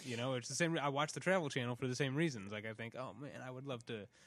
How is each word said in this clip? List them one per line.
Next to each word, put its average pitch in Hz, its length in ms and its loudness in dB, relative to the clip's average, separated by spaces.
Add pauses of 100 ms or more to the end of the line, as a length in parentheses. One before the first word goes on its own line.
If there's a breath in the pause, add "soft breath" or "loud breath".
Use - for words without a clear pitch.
You 123 140 -2
know, 127 160 2
it's 123 160 -2
the 135 60 -4
same 165 180 4
re-, 160 80 2
I 143 80 4
watch 143 240 2
the 143 80 -4
Travel 180 260 4
Channel 123 300 0
for 135 100 0
the 127 80 2
same 135 180 2
reasons. 131 380 2
Like, 107 140 -4
I 110 80 -4
think, 113 240 -8
"Oh 123 240 -6
man, 123 240 -10
I 131 60 -8
would 131 140 -8
love 127 200 -6
to, 107 200 -6 (220 loud breath)